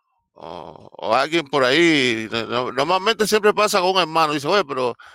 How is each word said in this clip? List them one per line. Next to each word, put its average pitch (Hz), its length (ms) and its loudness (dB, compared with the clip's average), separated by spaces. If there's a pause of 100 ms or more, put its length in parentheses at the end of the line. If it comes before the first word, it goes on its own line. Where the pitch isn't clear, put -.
(360)
o, 82 560 -16
o 104 240 -2
alguien 151 320 0
por 135 160 2
ahí. 127 680 2
No-, 113 140 -4
no-, 117 260 -4
normalmente 185 560 0
siempre 208 260 2
pasa 202 260 0
con 180 120 2
un 190 80 2
hermano. 160 340 0
Dice, 139 140 -4
"Oye, 190 180 2
pero 127 300 -4 (200)